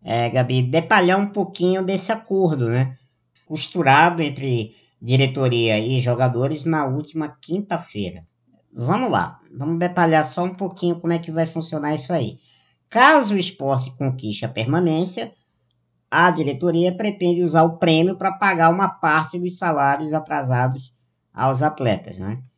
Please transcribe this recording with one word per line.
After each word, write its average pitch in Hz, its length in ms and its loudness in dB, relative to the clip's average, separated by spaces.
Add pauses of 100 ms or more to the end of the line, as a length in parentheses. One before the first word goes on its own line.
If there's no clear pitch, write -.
é, 117 280 0
Gabi, 127 320 0
detalhar 175 560 2
um 202 80 0
pouquinho 190 580 -2
desse 190 260 -4
acordo, 175 580 0
né? 127 280 0 (480)
Costurado 160 760 2
entre 131 520 -4 (240)
diretoria 123 800 2
e 123 220 -2
jogadores 127 680 0
na 156 220 0
última 151 400 -6
quinta-feira. 104 1000 -8 (460)
Vamos 196 380 -2
lá, 92 280 -2 (160)
vamos 160 240 -4
detalhar 170 460 2
só 175 180 -6
um 180 100 -4
pouquinho 180 460 -4
como 170 140 -2
é 165 60 -2
que 165 120 -12
vai 160 140 0
funcionar 156 480 -6
isso 151 200 -6
aí. 135 260 -4 (500)
Caso 247 460 4
o - 20 2
Sport 139 600 -2
conquiste 127 480 -4
a - 40 -4
permanência, 170 840 -2 (760)
a 170 200 6
diretoria 170 640 0
pretende 185 460 -2
usar 165 220 4
o 165 140 0
prêmio 170 380 4
pra 190 160 -2
pagar 185 380 4
uma 185 180 2
parte 160 520 0
dos 180 180 -6
salários 151 560 0
atrasados 131 800 -2 (400)
aos 131 280 0
atletas, 127 560 -2
né? 104 240 -8 (160)